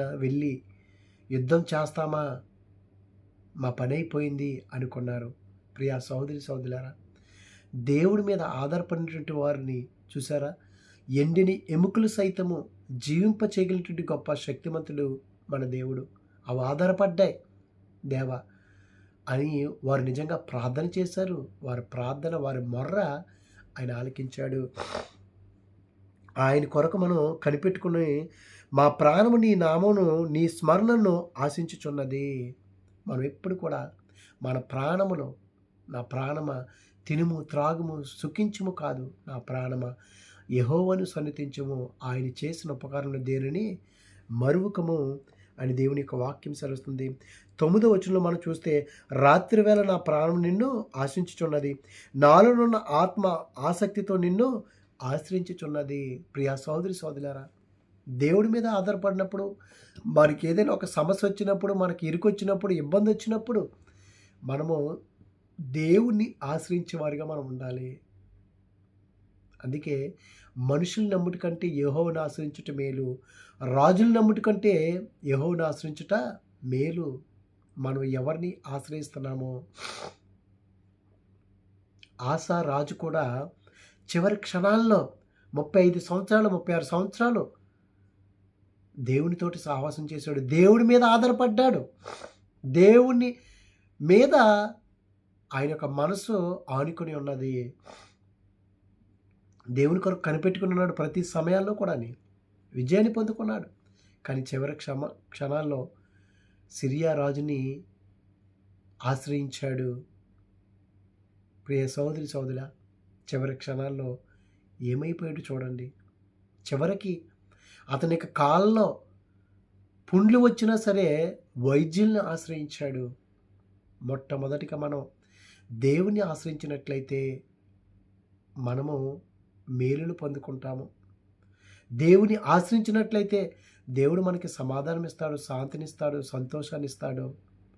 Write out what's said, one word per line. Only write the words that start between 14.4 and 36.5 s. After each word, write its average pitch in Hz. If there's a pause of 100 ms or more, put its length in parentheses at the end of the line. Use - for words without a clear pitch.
మన 135
దేవుడు. 127 (420)
అవి 127
ఆధారపడ్డాయి 185 (640)
దేవా 131 (840)
అని 143 (160)
వారు 135
నిజంగా 151
ప్రార్థన 127 (100)
చేశారు. 180 (140)
వారి 123
ప్రార్థన, 143
వారి 135
మొర్ర 143 (560)
ఆయన 123
ఆలకించాడు. 131 (1700)
ఆయన 139
కొరకు 160
మనం 165
కనిపెట్టుకుని, 165 (460)
"మా 143
ప్రాణము 175
నీ 220
నామమును, 170
నీ 160
స్మరణను 180
ఆశించుచున్నది." 139 (540)
మనం 131
ఎప్పుడు 160
కూడా 147 (500)
మన 127
ప్రాణములో, 147 (540)
"నా 123
ప్రాణమా, 135 (420)